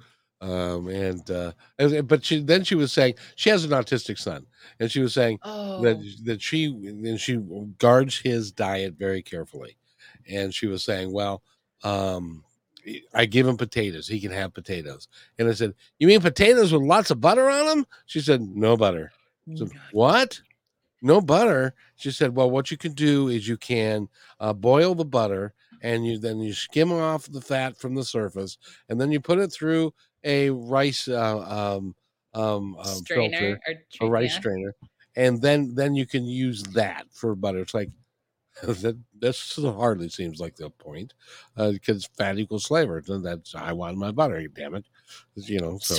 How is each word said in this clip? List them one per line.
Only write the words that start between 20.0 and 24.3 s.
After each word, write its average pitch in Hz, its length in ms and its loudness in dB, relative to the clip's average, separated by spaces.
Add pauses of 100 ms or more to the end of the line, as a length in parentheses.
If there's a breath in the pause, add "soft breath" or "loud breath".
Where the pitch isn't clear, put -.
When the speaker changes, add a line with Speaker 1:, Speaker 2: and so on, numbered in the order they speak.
Speaker 1:
No 156 200 8
butter?" 151 540 4 (220 soft breath)
She 139 140 -6
said, 127 240 0
"Well, 127 160 4
what 135 200 -2
you 156 60 -6
can 160 160 -8
do 143 360 4
is 113 180 -2
you 117 100 -2
can, 107 520 -2 (300 soft breath)